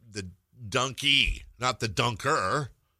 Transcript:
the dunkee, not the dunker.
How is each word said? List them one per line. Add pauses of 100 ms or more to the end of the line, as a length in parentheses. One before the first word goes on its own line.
(120)
the (400)
dunkee, (160)
not
the
dunker. (300)